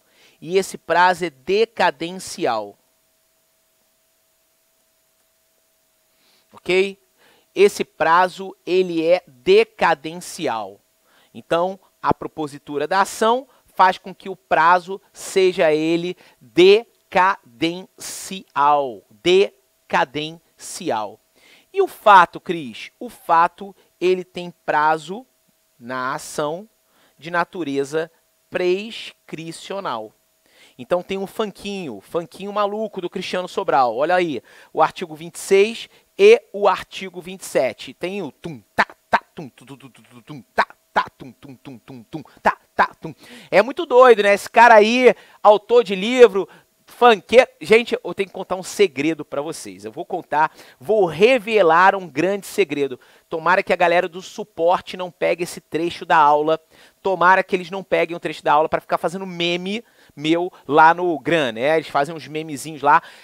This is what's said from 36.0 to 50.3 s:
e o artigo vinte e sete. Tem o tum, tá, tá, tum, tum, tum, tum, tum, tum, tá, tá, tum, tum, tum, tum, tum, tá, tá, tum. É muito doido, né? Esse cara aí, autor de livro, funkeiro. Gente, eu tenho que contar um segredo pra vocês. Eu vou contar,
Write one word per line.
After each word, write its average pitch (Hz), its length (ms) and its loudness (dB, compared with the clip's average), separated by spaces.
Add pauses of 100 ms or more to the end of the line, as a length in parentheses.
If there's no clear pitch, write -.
e 214 240 6 (100)
o 202 160 -2
artigo 180 540 -6
vinte 185 200 -16
e - 40 -18
sete. 131 480 -4
Tem 190 280 -10
o 143 100 -10
tum, 147 300 -14 (140)
tá, 208 100 0 (240)
tá, - 120 -2 (120)
tum, 160 160 -18
tum, - 160 -20
tum, 131 120 -20
tum, 131 120 -20
tum, 117 320 -20
tum, 131 220 -18 (100)
tá, - 140 -2 (260)
tá, 202 120 -2 (120)
tum, 135 140 -20
tum, 139 240 -20
tum, 120 240 -20
tum, 123 240 -20
tum, 151 200 -14 (180)
tá, - 160 0 (180)
tá, 185 120 0 (120)
tum. 165 140 -14 (360)
É 175 120 4
muito 277 240 -2
doido, 247 380 6
né? 202 100 4
Esse - 160 -4
cara 233 260 8
aí, 220 400 6 (280)
autor 214 400 4
de 190 120 -6
livro, 196 520 4 (380)
funkeiro. 226 640 4 (120)
Gente, 220 420 2
eu 175 100 -8
tenho 196 140 -6
que 175 60 -20
contar 185 220 -10
um 190 80 -8
segredo 151 600 -2
pra 139 180 -10
vocês. 104 440 -14
Eu 110 60 -12
vou 147 140 -12
contar, 156 460 -2 (280)